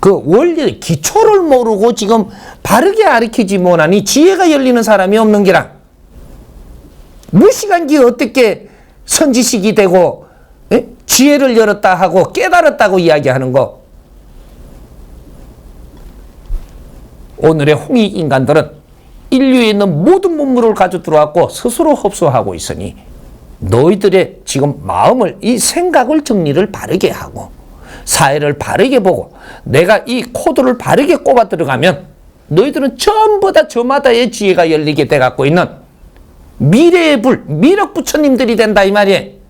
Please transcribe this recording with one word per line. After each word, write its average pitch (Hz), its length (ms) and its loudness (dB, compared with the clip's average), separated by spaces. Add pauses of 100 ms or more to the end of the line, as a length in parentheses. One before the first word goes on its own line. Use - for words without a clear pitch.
그 190 260 2
원리 262 540 0
기초를 415 600 0
모르고 240 540 0
지금 220 320 -2 (360)
바르게 381 420 0
가르치지 233 520 0
못하니 180 480 2
지혜가 339 460 2
열리는 254 320 0
사람이 202 340 2
없는 214 280 2
기라. 175 260 0 (1600)
무식한 349 560 2
게 294 120 0
어떻게 240 720 0 (380)
선지식이 220 680 0
되고, 180 520 0 (460)
예? - 160 -2 (180)
지혜를 269 500 2
열었다 208 380 2
하고 175 380 0
깨달았다고 330 680 0
이야기하는 135 540 0
거. 127 300 -2 (3500)
오늘의 151 380 2
홍익 208 400 -2
인간들은 139 560 -2 (580)
인류에 254 400 2
있는 196 340 0
모든 359 320 2
문물을 247 380 0
가져 185 280 -2
들어왔고 156 460 0
스스로 277 460 -2
흡수하고 127 600 -2
있으니 85 420 -12 (600)
너희들의 175 880 0
지금 135 380 -4
마음을, 127 580 0
이 233 180 -2
생각을 311 680 -2
정리를 180 460 -2
바르게 160 400 -4
하고 - 400 -14 (540)
사회를 147 540 -2
바르게 254 420 0
보고 185 320 -2 (320)
내가 180 420 2
이 240 160 -4
코드를 254 560 -2
바르게 285 380 0
꼽아 240 320 0
들어가면 151 580 -2 (420)
너희들은 262 500 -2
전부 415 540 0
다 311 140 2
저마다의 247 640 0
지혜가 175 400 0
열리게 151 360 0
돼 147 120 0
갖고 127 280 -2
있는 165 200 2 (920)
미래의 302 640 2
불, 240 240 0
미륵 311 480 0
부처님들이 262 640 -2
된다 214 280 2
이 196 80 0
말이에요. 202 400 0 (180)